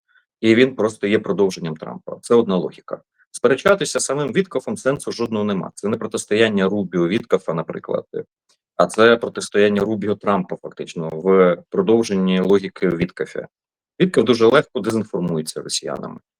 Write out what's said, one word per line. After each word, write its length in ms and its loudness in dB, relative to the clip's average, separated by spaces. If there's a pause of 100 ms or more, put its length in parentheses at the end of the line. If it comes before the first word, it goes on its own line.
(420)
і 140 6
він 200 4
просто 320 -2
є 120 2
продовженням 580 -2
Трампа. 440 -14
Це 140 2
одна 200 4
логіка. 460 -6 (300)
Сперечатися 680 0
з 60 -4
самим 280 -4
Віткофом 440 -4
сенсу 340 -4
жодного 340 -4
нема. 300 -4
Це 120 -8
не 100 -2
протистояння 720 0
Рубіо 380 -2
Віткофа, 460 -2
наприклад, 520 -6 (720)
а 100 2
це 320 4
протистояння 640 0
Рубіо 340 -2
Трампа, 460 -2
фактично, 480 -10
в 480 4 (120)
продовженні 680 2
логіки 500 0
Віткофа. 580 -6 (540)
Віткоф 240 2
дуже 200 4
легко 340 4
дезінформується 800 -4
росіянами. 580 -8 (200)